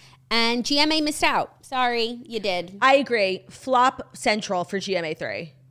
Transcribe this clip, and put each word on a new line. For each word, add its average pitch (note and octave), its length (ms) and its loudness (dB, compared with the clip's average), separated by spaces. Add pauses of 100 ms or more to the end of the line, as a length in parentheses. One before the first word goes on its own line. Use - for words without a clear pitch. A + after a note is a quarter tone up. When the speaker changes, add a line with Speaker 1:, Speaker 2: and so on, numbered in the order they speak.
(300)
Speaker 1:
And A#3 340 0
G C#4+ 140 0
M D4+ 120 4
A D#4 120 0
missed D4+ 200 -2
out. C4 420 -2
Sorry, A#3+ 600 -2
you A3+ 160 -8
did. F#3 400 -4
Speaker 2:
I C4+ 160 6
agree. G#3 540 0
Flop B3+ 680 0
central G#3 480 -2
for G3 160 -6
G F#3 160 -4
M E3+ 80 -2
A D#3 100 -4
three. C3 380 -8 (180)